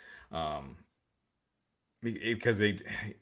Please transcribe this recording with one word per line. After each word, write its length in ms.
Um, 460
be-, 320
because 240
they, 220